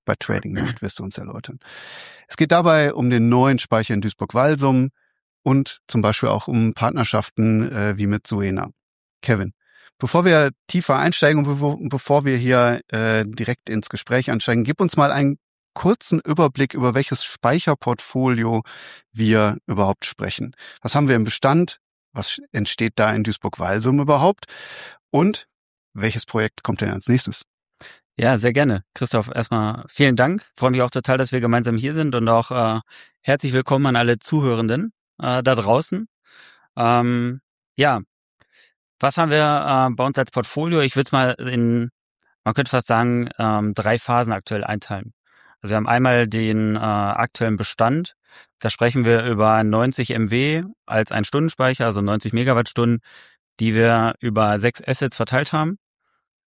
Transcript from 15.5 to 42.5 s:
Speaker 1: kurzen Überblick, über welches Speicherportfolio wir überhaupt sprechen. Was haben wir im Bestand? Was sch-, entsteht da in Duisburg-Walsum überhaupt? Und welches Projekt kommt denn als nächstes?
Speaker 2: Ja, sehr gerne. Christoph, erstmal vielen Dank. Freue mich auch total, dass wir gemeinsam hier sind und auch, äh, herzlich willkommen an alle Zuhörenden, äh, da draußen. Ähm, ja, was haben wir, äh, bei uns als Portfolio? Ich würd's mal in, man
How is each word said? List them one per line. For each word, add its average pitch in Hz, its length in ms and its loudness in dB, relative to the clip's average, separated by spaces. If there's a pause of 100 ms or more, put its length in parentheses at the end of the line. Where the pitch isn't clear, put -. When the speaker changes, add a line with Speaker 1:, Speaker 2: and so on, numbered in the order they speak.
Speaker 1:
kurzen - 480 0
Überblick, 147 540 0
über 123 200 0
welches 135 300 -2
Speicherportfolio 120 1400 0 (480)
wir 107 460 2 (100)
überhaupt 98 380 -2
sprechen. - 500 -8 (280)
Was - 120 -6
haben 143 140 2
wir 127 80 6
im 110 80 2
Bestand? 143 540 0 (340)
Was 110 200 -6
sch-, 277 100 -10 (100)
entsteht 113 440 -2
da 107 160 4
in 107 100 0
Duisburg-Walsum 110 800 -2
überhaupt? 147 460 2 (640)
Und 175 360 2 (480)
welches 110 320 -4
Projekt - 360 -4
kommt - 200 -4
denn 101 80 -2
als 98 180 -8
nächstes? - 360 0 (720)
Speaker 2:
Ja, 120 200 2
sehr 117 160 0
gerne. 123 300 2 (120)
Christoph, 117 400 -2
erstmal 113 540 -4
vielen 135 280 2
Dank. 107 280 0 (120)
Freue 127 160 0
mich 127 100 2
auch 123 80 0
total, 131 260 0
dass 131 160 -2
wir 131 80 0
gemeinsam 117 360 0
hier 135 180 -4
sind 151 200 -2
und 117 140 0
auch, 113 220 2
äh, 113 300 -2 (420)
herzlich 139 300 0
willkommen 135 340 2
an 127 100 2
alle 120 220 2
Zuhörenden, 131 760 -2 (280)
äh, 127 220 -2
da 131 140 4
draußen. 135 500 0 (720)
Ähm, 120 640 0 (340)
ja, 135 280 2 (1000)
was 139 160 0
haben 165 140 2
wir, 151 80 4
äh, 143 560 2
bei 123 100 -2
uns 139 140 -2
als 131 140 -2
Portfolio? 156 480 -2
Ich 135 160 0
würd's 135 160 -2
mal 131 200 2
in, 120 580 -2 (520)
man 113 120 -2